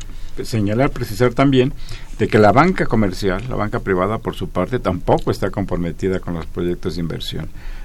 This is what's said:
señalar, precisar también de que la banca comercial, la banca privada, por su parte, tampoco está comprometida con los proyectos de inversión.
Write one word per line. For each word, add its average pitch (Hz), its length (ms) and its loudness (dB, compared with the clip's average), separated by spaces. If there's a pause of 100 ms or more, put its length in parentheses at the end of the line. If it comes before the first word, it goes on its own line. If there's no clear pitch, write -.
(420)
señalar, 113 480 0
precisar 113 440 0
también 135 380 4 (460)
de 107 100 2
que 117 100 4
la 104 140 8
banca 170 340 4
comercial, 101 640 0
la 117 60 -4
banca 104 260 -2
privada, 98 380 0
por - 160 -4
su 87 140 -6
parte, 92 320 -2
tampoco 101 500 0
está 101 200 0
comprometida 92 680 -2
con 87 160 -4
los 80 120 -4
proyectos 87 500 -4
de 87 40 -4
inversión. 82 480 -6 (360)